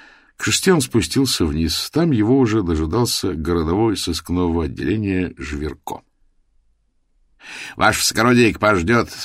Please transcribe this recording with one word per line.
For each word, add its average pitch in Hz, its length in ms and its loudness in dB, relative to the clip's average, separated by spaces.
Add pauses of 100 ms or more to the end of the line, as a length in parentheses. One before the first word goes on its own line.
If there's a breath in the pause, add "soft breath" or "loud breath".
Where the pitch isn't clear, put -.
(360 soft breath)
К - 80 -12
шести - 280 2
он 165 100 4
спустился 123 640 0
вниз. 78 480 -2
Там 165 180 2
его 117 260 4
уже 110 240 2
дожидался 87 720 0
городовой 85 640 0
сыскного 87 680 -2
отделения 92 720 -2
Жвирко. 71 640 -10 (1800 loud breath)
«Ваше 104 240 2
высокородие, 120 500 4
экипаж 104 280 2
ждёт. 110 280 0 (180)